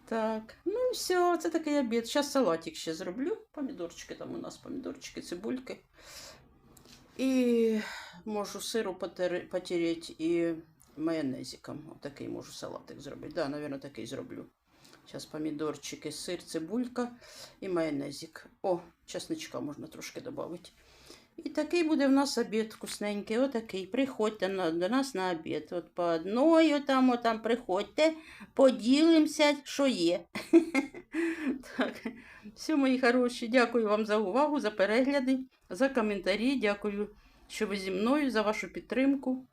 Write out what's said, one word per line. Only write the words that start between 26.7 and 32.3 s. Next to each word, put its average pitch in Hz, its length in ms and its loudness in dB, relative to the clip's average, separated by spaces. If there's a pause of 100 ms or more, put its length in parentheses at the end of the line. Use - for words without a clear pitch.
отам, 269 360 4
отам 233 300 2
приходьте, 240 760 2 (400)
поділимося, 294 1120 6
що 277 240 0
є. 175 380 2
<laughs> - 340 6 (1160)
Так, - 300 -4 (480)